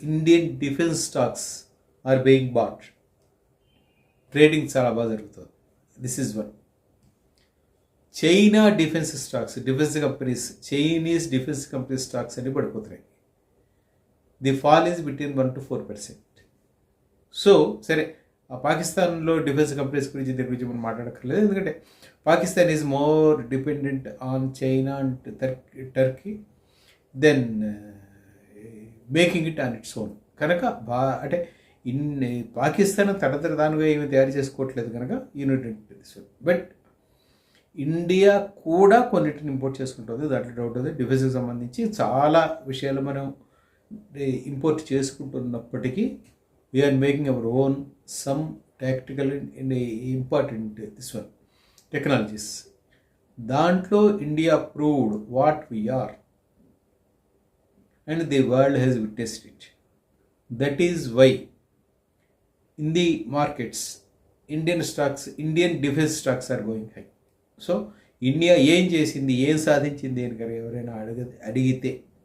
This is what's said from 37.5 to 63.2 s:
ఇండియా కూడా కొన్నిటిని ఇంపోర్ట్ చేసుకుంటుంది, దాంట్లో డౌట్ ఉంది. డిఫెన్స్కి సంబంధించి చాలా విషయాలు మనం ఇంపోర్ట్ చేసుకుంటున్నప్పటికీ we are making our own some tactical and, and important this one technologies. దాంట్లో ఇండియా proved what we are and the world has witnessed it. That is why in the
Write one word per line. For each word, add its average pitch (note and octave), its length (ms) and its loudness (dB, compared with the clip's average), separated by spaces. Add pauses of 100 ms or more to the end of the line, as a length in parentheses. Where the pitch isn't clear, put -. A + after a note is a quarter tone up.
ఇండియా F#3 480 4 (320)
కూడా G3 320 6 (140)
కొన్నిటిని D3+ 420 -2
ఇంపోర్ట్ C3+ 280 -4
చేసుకుంటుంది, B2 520 -8
దాంట్లో A#2+ 260 -4
డౌట్ A#2 220 -6
ఉంది. D#3 100 -4 (100)
డిఫెన్స్కి C3 360 2
సంబంధించి A#2+ 440 -6 (180)
చాలా C#3+ 420 4 (280)
విషయాలు C3+ 400 -4
మనం C#3 160 -6 (1300)
ఇంపోర్ట్ D3+ 300 0 (100)
చేసుకుంటున్నప్పటికీ C3 1120 -4 (680)
we C3+ 100 4
are C3+ 100 4 (100)
making C#3+ 280 2
our A#2 120 -2 (160)
own C3+ 120 2 (480)
some C#3 200 -2 (400)
tactical C3 540 -4
and, - 120 -8 (120)
and C3 120 -4 (460)
important A#2 600 -4 (180)
this - 200 -16
one - 100 -12 (640)
technologies. A2+ 540 -2 (920)
దాంట్లో E3+ 640 2 (240)
ఇండియా D#3 300 2 (200)
proved C#3+ 380 2 (240)
what D3+ 220 4 (140)
we G#2+ 80 -4 (200)
are G2+ 120 -8 (2000)
and E3 80 -2 (140)
the C3+ 80 6 (100)
world C#3 320 4
has B2+ 100 4 (100)
witnessed G#2+ 480 -8
it. - 100 -20 (1000)
That C#3+ 260 0
is E3+ 100 -2 (200)
why C3 120 10 (1500)
in D3+ 60 -2 (100)
the F3 100 4 (280)